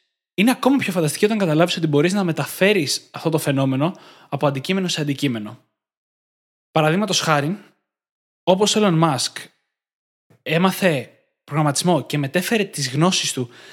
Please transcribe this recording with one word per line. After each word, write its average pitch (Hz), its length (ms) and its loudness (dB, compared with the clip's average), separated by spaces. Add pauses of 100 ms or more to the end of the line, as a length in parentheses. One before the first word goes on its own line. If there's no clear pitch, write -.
(340)
είναι 220 160 4
ακόμα 262 260 2
πιο 202 160 -2
φανταστική 160 320 0
όταν 214 140 0
καταλάβεις 170 380 2
ότι 160 100 0
μπορείς 156 260 2
να 202 120 -2
μεταφέρεις 165 880 -2
αυτό - 160 -4
το 156 100 0
φαινόμενο 135 560 0 (340)
από 143 180 -2
αντικείμενο 175 420 -2
σε 165 120 -4
αντικείμενο. 123 580 -4 (1120)
Παραδείγματος 170 500 0
χάριν, 156 360 0 (880)
όπως 196 320 2
ο 214 60 2
Elon 165 200 4
Musk 147 420 -2 (1000)
έμαθε 165 680 0 (340)
προγραμματισμό 151 580 0
και - 160 -4
μετέφερε 180 460 -2
τις 135 260 -6
γνώσεις 160 420 0
του 123 160 -6 (240)